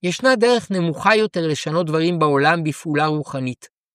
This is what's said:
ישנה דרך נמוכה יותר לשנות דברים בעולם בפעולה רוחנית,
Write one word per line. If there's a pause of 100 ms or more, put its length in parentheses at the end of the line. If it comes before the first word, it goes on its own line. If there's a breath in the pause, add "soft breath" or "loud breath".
ישנה
דרך
נמוכה
יותר
לשנות
דברים
בעולם
בפעולה
רוחנית, (280)